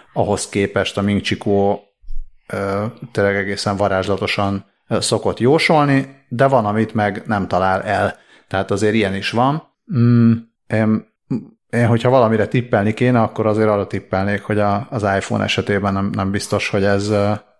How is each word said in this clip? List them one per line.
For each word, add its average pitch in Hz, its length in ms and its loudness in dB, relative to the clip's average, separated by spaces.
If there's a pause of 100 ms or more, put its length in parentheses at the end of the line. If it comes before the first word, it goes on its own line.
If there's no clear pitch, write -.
(140)
ahhoz 98 360 -2
képest 98 480 -2
a 101 40 0
Ming 101 200 0
Chi 98 160 -4
Kuo, 101 420 0 (680)
ö, 101 380 -4 (260)
tényleg 101 240 2
egészen 98 400 -2
varázslatosan, 98 920 -2 (220)
ö, 110 120 -2
szokott 98 400 -2
jósolni, 143 920 2
de 131 180 2
van, 127 180 2
amit 107 280 0
meg 104 320 0
nem 101 220 -2
talál 95 340 0
el. 98 340 -2 (320)
Tehát 95 240 -4
azért 104 220 0
ilyen 101 220 0
is 98 140 -6
van. 135 340 0 (340)
Mm, 117 360 6 (340)
én, 107 460 -2 (560)
én, 117 180 0
hogyha 117 220 2
valamire 113 380 4
tippelni 110 460 0
kéne, 123 280 2
akkor 107 240 -2
azért 107 240 2
arra 101 180 0
tippelnék, 98 540 -4
hogy 104 180 -2
a, 104 300 0
az 101 140 -4
iPhone 101 400 0
esetében 101 500 -2
nem, 98 200 -2
nem 98 180 -2
biztos, 101 380 -4
hogy 98 140 0
ez, 101 260 0
ö, 101 220 2 (280)